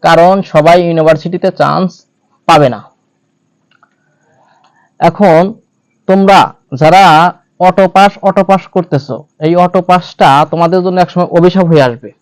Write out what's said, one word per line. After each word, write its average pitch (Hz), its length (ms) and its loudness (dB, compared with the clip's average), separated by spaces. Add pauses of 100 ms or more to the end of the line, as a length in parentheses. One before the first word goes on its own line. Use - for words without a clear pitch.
কারণ 170 300 2 (200)
সবাই 165 240 2 (100)
ইউনিভার্সিটিতে 165 640 -2 (100)
চান্স 156 300 -2 (600)
পাবে 151 240 4
না। 104 60 -14 (2250)
এখন 165 400 0 (680)
তোমরা 190 320 2 (420)
যারা 170 220 4 (640)
অটো 190 180 0 (100)
পাস, 196 160 2 (180)
অটো 190 200 -2
পাস 190 120 0 (140)
করতেছো, 151 400 -6 (300)
এই 165 80 0 (120)
অটো 180 240 -2
পাসটা 180 400 0 (220)
তোমাদের 170 340 -2
জন্য 185 160 -4
একসময় 175 360 -4
অভিশাপ 180 340 0
হয়ে 147 160 2
আসবে। 117 220 -10 (120)